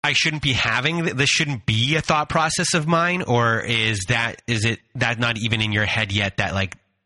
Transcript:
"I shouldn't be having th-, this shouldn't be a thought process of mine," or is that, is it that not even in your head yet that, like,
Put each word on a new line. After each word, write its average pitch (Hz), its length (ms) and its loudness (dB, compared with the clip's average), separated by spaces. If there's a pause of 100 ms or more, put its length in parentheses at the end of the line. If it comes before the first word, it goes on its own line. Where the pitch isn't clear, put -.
"I 147 100 2
shouldn't 156 300 0
be 139 100 2
having 131 500 0
th-, - 120 -2
this 135 140 2
shouldn't 143 360 -2
be 120 300 2
a 156 60 0
thought 151 280 0
process 160 460 0
of 156 120 0
mine," 170 360 2
or 117 360 2
is 110 500 0
that, 117 360 -2
is 113 200 0
it 113 140 0 (160)
that 120 220 -2
not 117 220 0
even 113 220 0
in 107 100 0
your 104 140 2
head 107 260 -2
yet 101 260 0
that, 95 160 -2
like, 98 220 -2 (300)